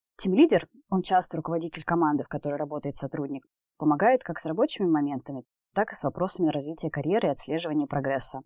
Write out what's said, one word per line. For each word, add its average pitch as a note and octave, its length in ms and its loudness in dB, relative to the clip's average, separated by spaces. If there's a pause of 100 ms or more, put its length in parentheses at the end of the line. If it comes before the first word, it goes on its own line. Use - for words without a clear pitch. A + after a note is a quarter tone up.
(160)
Тимлидер, G3+ 520 4 (200)
он F#3+ 120 0
часто F3+ 340 2
руководитель E3 480 -4
команды, D3+ 400 2
в - 60 -16
которой C#3+ 260 -4
работает D3 400 -6
сотрудник, C#3 500 -6 (320)
помогает G3 460 4
как - 160 -8
с - 60 -8
рабочими F#3 400 0
моментами, C#3+ 580 -2 (300)
так E3 180 2
и - 40 -4
с - 80 -4
вопросами E3+ 440 0
развития D3+ 420 -4
карьеры E3+ 380 0
и D3 40 2
отслеживания D3+ 540 -2
прогресса. C3+ 600 -2